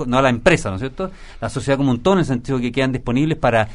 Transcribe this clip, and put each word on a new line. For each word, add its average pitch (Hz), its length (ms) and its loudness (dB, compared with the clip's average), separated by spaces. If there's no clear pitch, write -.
no 123 120 2
a 135 40 4
la 135 60 4
empresa, 123 400 2
¿no 95 80 -4
es 95 40 -8
cierto? 185 300 -6
La 113 80 -4
sociedad 135 300 -2
como 139 120 2
un 120 100 0
todo 190 140 4
en 185 60 4
el 131 60 0
sentido 127 320 -2
que 123 120 -2
quedan 131 220 0
disponibles 127 460 -2
para 113 360 2